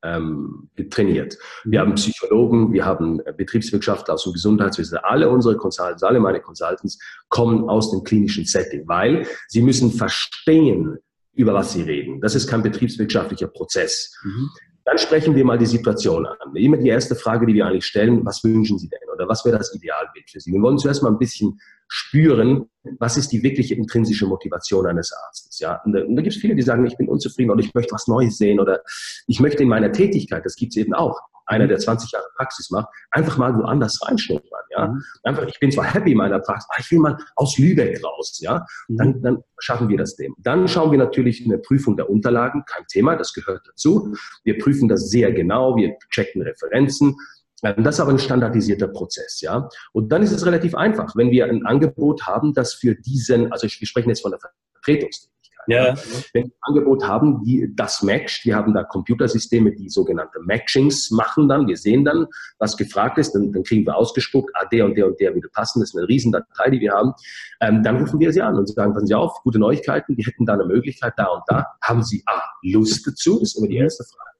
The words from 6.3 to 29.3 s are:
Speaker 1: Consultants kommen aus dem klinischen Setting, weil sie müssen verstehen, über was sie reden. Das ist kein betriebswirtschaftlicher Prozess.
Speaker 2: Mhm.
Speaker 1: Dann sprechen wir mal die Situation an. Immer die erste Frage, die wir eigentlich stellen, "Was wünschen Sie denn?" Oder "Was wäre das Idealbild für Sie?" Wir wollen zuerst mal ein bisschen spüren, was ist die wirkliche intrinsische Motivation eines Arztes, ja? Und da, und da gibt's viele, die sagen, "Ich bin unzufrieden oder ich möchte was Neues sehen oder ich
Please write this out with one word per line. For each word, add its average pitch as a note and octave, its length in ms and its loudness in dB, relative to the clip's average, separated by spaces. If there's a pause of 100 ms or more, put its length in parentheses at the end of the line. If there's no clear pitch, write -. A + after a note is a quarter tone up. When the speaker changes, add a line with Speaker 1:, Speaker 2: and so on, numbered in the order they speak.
Speaker 1:
Consultants F2 580 -8 (300)
kommen A#2 380 2
aus G#2+ 220 2
dem F#2+ 140 -4
klinischen G2+ 420 0
Setting, D#2+ 420 -4
weil G#2 380 0 (220)
sie A#2 160 2
müssen B2 280 4
verstehen, A2 1080 0 (340)
über A2 220 2
was F#2+ 180 -2
sie F2 80 -4
reden. C#2+ 400 -6
Das G#2+ 140 0
ist - 120 0
kein A2+ 140 -2
betriebswirtschaftlicher G#2 880 -2
Prozess. - 760 -6
Speaker 2:
Mhm. A2 260 -6 (360)
Speaker 1:
Dann C#3+ 120 0
sprechen D#3 360 2
wir C3+ 120 6
mal A#2 120 4
die A#2 80 4
Situation G#2+ 600 0
an. - 300 -14
Immer C3 200 4
die B2+ 140 2
erste A#2+ 260 0
Frage, A2+ 300 0
die A2+ 80 4
wir G#2 120 4
eigentlich F2+ 200 -2
stellen, A2 400 2
"Was - 180 -8
wünschen A2 340 2
Sie E2+ 120 -10
denn?" - 100 -12 (160)
Oder F#2 140 -6
"Was A2 160 -2
wäre A#2 120 4
das - 160 -6
Idealbild D#2+ 560 -10
für - 120 -20
Sie?" F2 100 -8
Wir F#2+ 100 2
wollen C3 160 4
zuerst C#3 240 0
mal B2 80 2
ein G#2 80 2
bisschen A2 400 -4 (300)
spüren, C#3 800 2 (340)
was A#2 160 -2
ist C#3 160 -2
die A2 120 0
wirkliche C3+ 320 0
intrinsische G#2+ 520 0
Motivation F#2 580 -2
eines F2 280 -4 (120)
Arztes, - 340 -18
ja? D#2+ 260 -6
Und G#2 80 0
da, F#2+ 100 0
und B2 140 -2
da D3+ 40 0
gibt's F3 160 -4
viele, G#3+ 160 0
die C#3 100 2
sagen, B2 220 2
"Ich A#2+ 120 -4
bin - 100 -2
unzufrieden B2+ 440 0
oder - 100 4
ich - 120 -2
möchte A#2 200 -2
was G#2+ 140 -8
Neues A#2 300 2
sehen G#2 220 4
oder G2 220 2 (440)
ich - 140 -2